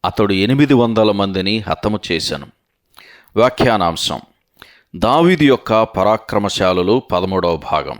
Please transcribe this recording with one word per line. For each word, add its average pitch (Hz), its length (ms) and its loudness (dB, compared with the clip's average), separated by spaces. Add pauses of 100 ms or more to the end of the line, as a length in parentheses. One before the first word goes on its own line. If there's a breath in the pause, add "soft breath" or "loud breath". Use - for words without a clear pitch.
అతడు 101 280 0
ఎనిమిది 131 400 2
వందల 113 380 2
మందిని 98 480 -2
హతము 101 400 -4 (120)
చేసెను." 78 340 -6 (880 loud breath)
వ్యాఖ్యానాంశం, 104 840 0 (760 soft breath)
దావీదు 151 480 2
యొక్క 113 400 2
పరాక్రమశాలులు, 101 1160 0 (100)
పదమూడవ 90 480 -2 (120)
భాగం. 69 280 -4